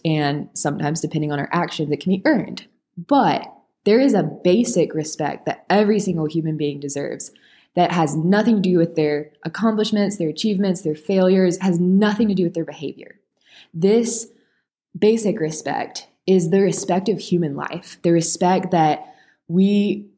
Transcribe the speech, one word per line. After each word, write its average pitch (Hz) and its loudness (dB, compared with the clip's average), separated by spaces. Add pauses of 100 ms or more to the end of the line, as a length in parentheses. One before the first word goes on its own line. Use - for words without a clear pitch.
and 147 -2
sometimes, 151 -4
depending 151 -4
on 143 -4
our 143 -8
actions, 160 -4
it 147 -2
can 185 -2
be 190 -2
earned. - -2 (300)
But 185 0 (320)
there 214 4
is 269 4
a 185 2
basic 180 0
respect 151 -6
that - -6
every 208 2
single 165 -2
human 156 -4
being 147 -4
deserves 143 -8 (420)
that 180 2
has 156 0
nothing 208 2
to 190 0
do 180 4
with 165 0
their 151 -2 (120)
accomplishments, 208 -2
their 165 -2
achievements, 190 -2
their 151 -2
failures, 185 2
has 180 0
nothing 202 2
to 196 -2
do 185 0
with 170 -4
their 165 -4
behavior. - -14 (560)
This 214 0 (680)
basic 214 2
respect - -6 (180)
is 180 4
the 196 4
respect 185 0
of 196 -2
human 165 -2
life, 143 -10
the 170 4
respect 175 0
that 160 0 (320)
we 202 2 (120)